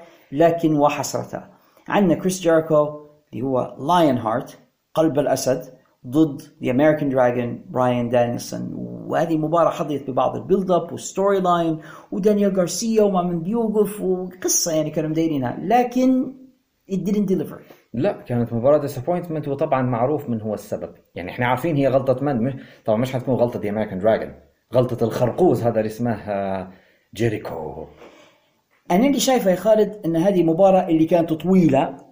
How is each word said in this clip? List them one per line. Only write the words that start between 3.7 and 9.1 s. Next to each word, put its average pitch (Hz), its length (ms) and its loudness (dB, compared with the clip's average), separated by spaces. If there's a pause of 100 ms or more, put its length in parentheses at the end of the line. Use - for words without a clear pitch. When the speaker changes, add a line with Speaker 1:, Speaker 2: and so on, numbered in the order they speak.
Speaker 1:
لاين 151 380 4
هارت، 113 420 -4 (340)
قلب 156 260 2
الأسد، 135 600 -2 (280)
ضد 143 340 2
the - 260 -10
American 147 460 2
Dragon 123 580 0
براين 123 380 0
دانيلسون. 120 640 -2 (340)
وهذه 156 300 0